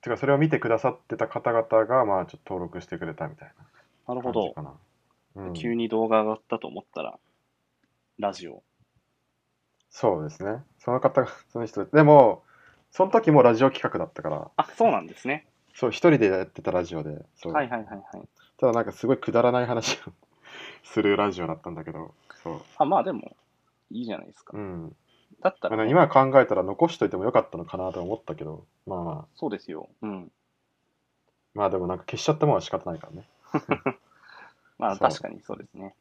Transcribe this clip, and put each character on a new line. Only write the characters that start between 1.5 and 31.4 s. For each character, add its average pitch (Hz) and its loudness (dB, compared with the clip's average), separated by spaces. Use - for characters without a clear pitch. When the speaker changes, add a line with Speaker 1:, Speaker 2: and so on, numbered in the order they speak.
Speaker 1:
々 113 2
が、 123 2
ま 98 0
あ、 87 -4
ち - -20
ょ - -20
っ - -20
と - -10
登 90 -6
録 85 -12
し - -18
て 87 -10
く 80 -8
れ 80 -8
た 78 -8
み 78 -14
た - -20
い - -20
な 123 -8
Speaker 2:
な 127 -6
る - -
ほ 123 -6
ど。 107 -2
Speaker 1:
感 78 -12
じ 69 -14
か 98 -16
な。 95 -12
う - -10
ん。 87 -10
Speaker 2:
急 101 -6
に 117 -4
動 110 0
画 110 2
上 107 0
が 110 -2
っ - -20
た 113 -4
と - -12
思 - -14
っ - -20
た 82 -10
ら、 55 -12
ラ 104 -2
ジ 90 -14
オ。 57 -18
Speaker 1:
そ 101 -2
う 78 -8
で 76 -10
す 92 -14
ね。 110 -8
そ - -6
の 127 0
方 135 2
が、 - -4
そ 120 -8
の 117 -4
人、 101 -6
で 156 6
も、 139 8
そ 185 2
の 196 -6
時 220 4
も 143 8
ラ 120 8
ジ 127 4
オ 131 4
企 - -6
画 90 -6
だ 87 -4
っ - -20
た - -14
か 80 -4
ら。 76 -6
Speaker 2:
あ、 - 0
そ 226 4
う 196 4
な 107 0
ん 80 -10
で - -18
す - -10
ね。 147 -6
Speaker 1:
そ - -2
う、 107 0
一 - 4
人 147 6
で 110 4
や 95 2
っ - -4
て - -18
た 95 -4
ラ 90 0
ジ 85 -8
オ 76 -6
で。 76 -10
そ - -12
う。 165 -8
Speaker 2:
は 151 -2
い 120 -8
は 120 -6
い 107 -10
は 107 -16
い - -14
は 98 -18
い。 - -20
Speaker 1:
た 135 2
だ 120 4
な 117 0
ん 107 -2
か 98 -8
す - -10
ご 131 2
い 127 0
く - -6
だ 117 4
ら 120 4
な 123 0
い 123 -2
話 113 -4
を - -16
<laughs> - -20
す - -4
る 101 4
ラ 104 2
ジ 90 -6
オ 80 -6
だ 80 -6
っ 80 -12
た - -14
ん 82 -12
だ 80 -12
け 80 -12
ど、 80 -14
そ 82 -10
う。 73 -12
Speaker 2:
あ、 151 2
ま 180 0
あ 139 -2
で 185 -4
も、 - -12
い 117 -10
い 120 -8
じ 110 -8
ゃ - -10
な - -14
い - -20
で - -20
す - -20
か。 - -16
Speaker 1:
う - -10
ん。 87 -12
Speaker 2:
だ - 0
っ - -18
た - -8
ら 110 -4
ね。 110 0
Speaker 1:
ま 175 6
あ、 147 6
今 135 4
考 135 8
え 120 4
た 104 0
ら 92 0
残 101 0
し - -10
と 113 0
い 98 0
て 98 -6
も 92 -6
よ 120 -2
か 113 4
っ - -12
た 82 -12
の 82 -10
か 95 -12
な 92 -6
と 87 -8
思 95 -6
っ - -18
た 80 -10
け 78 -14
ど、 80 -14
ま 95 -8
あ 87 -8
ま 82 -8
あ。 76 -12
Speaker 2:
そ 160 -8
う - -4
で 101 -8
す - -16
よ。 80 -14
う 110 -8
ん。 95 -12